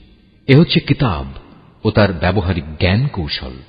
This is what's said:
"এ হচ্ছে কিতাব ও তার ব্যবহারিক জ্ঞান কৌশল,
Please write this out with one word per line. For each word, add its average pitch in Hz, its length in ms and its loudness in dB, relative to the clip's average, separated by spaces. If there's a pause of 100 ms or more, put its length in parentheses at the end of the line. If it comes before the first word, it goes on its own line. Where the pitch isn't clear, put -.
(480)
"এ 135 100 6
হচ্ছে 165 220 4
কিতাব 104 460 -2 (580)
ও 107 80 0
তার 101 220 4
ব্যবহারিক 87 500 -2 (160)
জ্ঞান 104 280 2
কৌশল, 76 440 -8 (180)